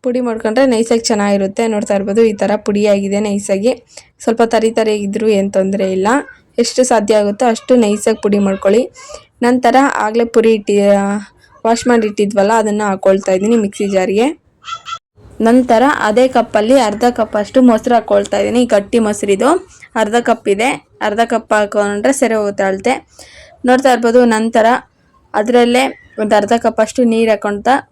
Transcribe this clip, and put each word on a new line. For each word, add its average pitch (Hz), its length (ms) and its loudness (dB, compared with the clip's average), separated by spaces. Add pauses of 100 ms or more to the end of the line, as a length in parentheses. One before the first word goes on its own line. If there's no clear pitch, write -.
ಪುಡಿ 254 180 -2
ಮಾಡ್ಕೊಂಡ್ರೆ 226 440 -2
ನೈಸಾಗಿ 233 380 0
ಚೆನ್ನಾಗಿರುತ್ತೆ. 202 640 0
ನೋಡ್ತಾ 214 280 -2
ಇರ್ಬೋದು, 196 280 0
ಈ 220 100 2
ಥರ 202 240 -2
ಪುಡಿಯಾಗಿದೆ 202 640 0
ನೈಸಾಗಿ. 202 520 -2 (480)
ಸ್ವಲ್ಪ 233 260 -2
ತರಿ 226 260 0
ತರಿ 220 280 0
ಇದ್ರೂ 208 300 -4
ಏನ್ 196 240 0
ತೊಂದ್ರೆ 196 380 -2
ಇಲ್ಲ. 190 160 -2 (500)
ಎಷ್ಟು 240 260 0
ಸಾಧ್ಯ 220 380 2
ಆಗುತ್ತೋ 202 240 -2
ಅಷ್ಟು 226 300 0
ನೈಸಾಗಿ 214 460 0
ಪುಡಿ 202 180 0
ಮಾಡ್ಕೊಳ್ಳಿ. 196 440 0 (600)
ನಂತರ 247 320 2 (220)
ಆಗ್ಲೇ 220 280 -2
ಪುರಿ 226 280 2
ಇಟ್ಟಿ-, 208 260 0 (140)
ಆ, 196 120 2 (580)
ವಾಶ್ 233 240 0
ಮಾಡಿ 226 200 2
ಇಟ್ಟಿದ್ವಲ್ಲ, 202 480 0
ಅದನ್ನ 214 280 0
ಹಾಕ್ಕೊಳ್ತಾ 196 500 0
ಇದ್ದೀನಿ 208 240 0
ಮಿಕ್ಸಿ 208 320 -2
ಜಾರ್‌ಗೆ. 196 380 0 (1120)
ನಂತರ 240 420 4 (180)
ಅದೇ 214 260 2
ಕಪ್ಪಲ್ಲಿ 240 520 0
ಅರ್ಧ 226 260 -2 (100)
ಕಪ್ 220 220 -4
ಅಷ್ಟು 208 240 0
ಮೊಸರು 240 340 2
ಹಾಕ್ಕೊಳ್ತಾ 202 440 0
ಇದ್ದೀನಿ. 214 260 0
ಗಟ್ಟಿ 214 340 0
ಮೊಸರಿದು 208 500 0 (460)
ಅರ್ಧ 220 260 0
ಕಪ್ 233 280 -2
ಇದೆ, 214 200 0 (320)
ಅರ್ಧ 214 240 -2
ಕಪ್ 233 280 -4
ಹಾಕೊಂಡ್ರೆ 208 600 0
ಸರಿ 226 220 0
ಹೋಗುತ್ತೆ 202 280 -2
ಅಳತೆ. 190 320 -2 (680)
ನೋಡ್ತಾ 254 260 2
ಇರ್ಬೋದು, 233 340 2
ನಂತರ 226 420 0 (680)
ಅದರಲ್ಲೇ 240 480 2 (360)
ಒಂದು 214 180 -2
ಅರ್ಧ 208 260 2
ಕಪ್ 226 200 -2
ಅಷ್ಟು 220 220 -2
ನೀರು 226 280 2
ಹಾಕ್ಕೊಳ್ತಾ 208 420 -2 (180)